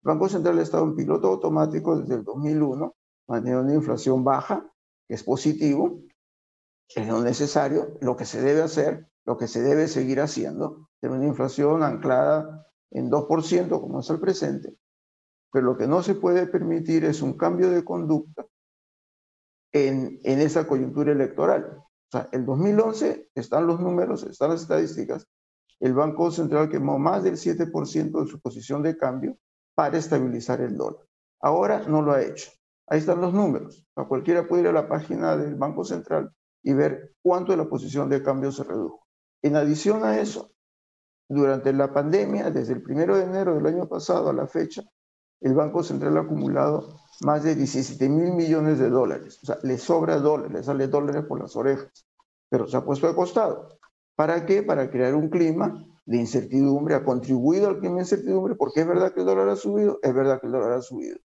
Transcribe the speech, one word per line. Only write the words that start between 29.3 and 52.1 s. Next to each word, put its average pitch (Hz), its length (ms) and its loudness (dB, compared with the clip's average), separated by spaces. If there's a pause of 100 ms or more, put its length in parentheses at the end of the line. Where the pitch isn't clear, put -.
para 156 240 0
estabilizar 127 600 -2
el 117 160 -4
dólar. - 300 -8 (340)
Ahora 202 480 2
no 156 140 2
lo 147 120 2
ha 135 100 2
hecho. - 280 -10 (360)
Ahí 156 100 0
están 175 240 0
los 180 100 0
números. 185 600 -2
O 139 80 -8
sea, - 80 -6
cualquiera 170 380 0
puede 175 160 2
ir 175 60 4
a - 40 2
la 156 160 0
página 160 480 -2
del 147 160 -4
Banco 143 320 -4
Central - 480 -4 (300)
y 139 100 2
ver 143 480 0
cuánto 175 300 2
de 175 80 4
la 156 100 -2
posición 139 400 -4
de 139 140 2
cambio 135 280 -2
se 139 120 -8
redujo. - 440 -6 (360)
En 147 120 2
adición 156 480 2
a 214 160 2
eso, - 320 -6 (800)
durante 135 440 2
la 135 200 2
pandemia, 190 560 0
desde 127 240 -2
el - 80 -6
primero 175 360 2
de 185 80 2
enero 185 280 0
del 151 140 2
año 175 200 0
pasado 170 440 0
a - 20 0
la 135 140 -2
fecha, 165 340 -4 (600)
el 131 120 2
Banco 156 300 2
Central 147 340 0
ha 160 40 4
acumulado 147 800 -2 (220)
más 151 220 2
de 156 120 2
diecisiete 135 540 -2
mil 170 240 2
millones 156 460 2
de 123 100 4
dólares. 120 540 -2
O - 20 -14
sea, - 180 -2
le 127 140 0
sobra 160 400 2
dólares, 143 340 0
le - 120 -6
sale 135 240 -2
dólares 143 380 0
por 143 140 -6
las - 160 -10
orejas, 135 500 -2 (440)